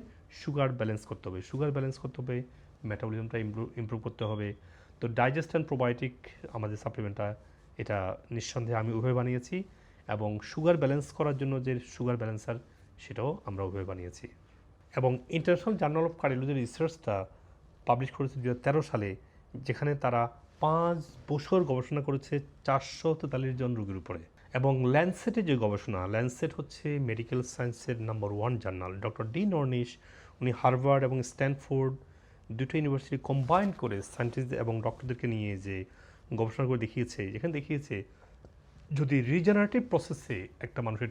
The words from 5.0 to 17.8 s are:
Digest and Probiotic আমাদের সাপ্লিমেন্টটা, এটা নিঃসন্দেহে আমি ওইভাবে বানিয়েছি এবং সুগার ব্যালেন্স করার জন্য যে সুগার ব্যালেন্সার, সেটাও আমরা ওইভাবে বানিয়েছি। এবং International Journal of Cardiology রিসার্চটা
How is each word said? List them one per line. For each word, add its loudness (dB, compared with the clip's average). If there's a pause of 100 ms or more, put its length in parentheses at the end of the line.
Digest 2
and 0
Probiotic 0 (380)
আমাদের -4
সাপ্লিমেন্টটা, -4 (420)
এটা -2 (140)
নিঃসন্দেহে -2
আমি 0
ওইভাবে 2
বানিয়েছি 0 (440)
এবং -2 (100)
সুগার 4
ব্যালেন্স 2 (120)
করার 2
জন্য 0
যে 0
সুগার -2
ব্যালেন্সার, -4 (480)
সেটাও -4
আমরা -4
ওইভাবে -4
বানিয়েছি। -10 (680)
এবং 6 (260)
International 4
Journal 4
of -8
Cardiology 2
রিসার্চটা 0 (600)